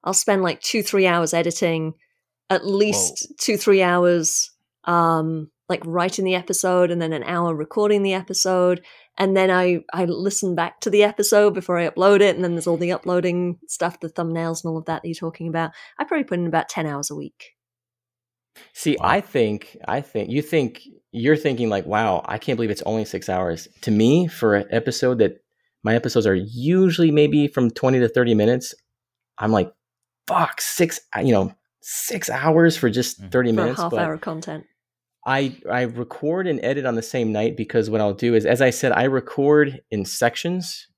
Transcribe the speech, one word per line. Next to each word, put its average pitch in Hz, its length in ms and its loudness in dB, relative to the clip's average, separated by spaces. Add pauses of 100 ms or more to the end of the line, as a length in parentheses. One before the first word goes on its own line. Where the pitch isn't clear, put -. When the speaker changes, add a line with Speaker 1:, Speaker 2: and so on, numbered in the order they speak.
Speaker 1:
I'll 190 100 -2
spend, 196 300 2
like, 170 160 -2
two, - 240 -2
three 190 240 2
hours 170 260 2
editing, 165 600 0 (540)
at - 160 0
least 202 640 0
Speaker 2:
Whoa. - 120 -20
Speaker 1:
two, 214 160 0
three 196 260 4
hours, 175 680 2 (320)
um, 165 680 0 (180)
like, 180 160 -4
writing 180 400 -2
the 185 120 0
episode 180 560 0
and 170 100 -2
then 160 100 -2
an 143 120 -4
hour 170 280 -2
recording 202 520 0
the 190 100 0
episode. 180 680 0 (380)
And 190 180 2
then 190 140 4
I, 180 420 2
I 180 140 -2
listen 185 480 -4
back 170 280 -6
to 214 80 -4
the 202 120 6
episode 208 500 4
before 175 260 -4
I 170 100 0
upload 196 320 4
it. 202 160 4
And 180 80 -2
then 175 80 -2
there's 170 160 -4
all 170 80 0
the 175 160 -2
uploading 180 760 -2
stuff, - 340 -6
the 165 80 -10
thumbnails 165 560 -6
and 165 60 -4
all 160 80 -6
of 160 80 -10
that 165 160 -6
that 165 60 -10
you're 165 80 -8
talking 165 320 -10
about. 160 240 -4 (260)
I - 60 -4
probably - 200 -2
put 180 140 -4
in 175 80 -2
about 160 220 -2
ten 156 180 -6
hours 147 240 -6
a 147 60 -12
week. - 400 -16 (1160)
Speaker 3:
See, - 280 -2
Speaker 2:
Wow. 87 80 0
Speaker 3:
I 175 120 2
think, 107 560 -2 (100)
I 127 140 -4
think, 113 300 -8
you 143 120 -2
think, 147 400 -2 (280)
you're 139 260 2
thinking 123 340 -2
like, 98 160 -2
"Wow, 104 400 0
I 107 120 -8
can't 123 180 -4
believe 113 140 -2
it's 101 120 -6
only 107 220 -4
six - 240 -8
hours." 90 380 -4 (160)
To - 80 -4
me, 127 380 4
for 107 260 0
an 101 160 0
episode 123 480 0
that, 98 240 2 (400)
my 110 120 2
episodes 117 320 0
are 98 80 4
usually 160 760 2
maybe 147 380 4
from 123 220 0
twenty 131 300 0
to 120 80 4
thirty 120 260 2
minutes, 117 400 2 (640)
I'm 107 140 -2
like, 92 200 0 (540)
"Fuck, 175 340 -2
six, - 400 -2 (220)
you 131 100 2
know, 104 220 2 (260)
six - 480 -8
hours 160 480 4
for 120 140 0
just 120 320 -4
Speaker 2:
Mm. 95 100 -14
Speaker 3:
thirty 123 180 2
Speaker 1:
For 110 100 2
a - 40 0
Speaker 3:
minutes." - 160 -4
Speaker 1:
half 170 120 -4
Speaker 3:
But - 80 -2
Speaker 1:
hour 156 180 -4
content. 160 480 -12 (580)
Speaker 3:
I, 135 320 -2 (140)
I 123 120 -2
record 139 640 -6
and 151 160 -2
edit 135 240 -2
on 120 80 -2
the 113 80 -2
same 113 300 -2
night 107 240 0
because 107 340 -2
what 107 100 0
I'll 101 140 0
do 120 200 0
is, 107 120 4
as 123 160 2
I 127 80 6
said, 123 220 -2
I 120 120 2
record 139 760 2 (100)
in 104 140 -4
sections. - 840 -4 (120)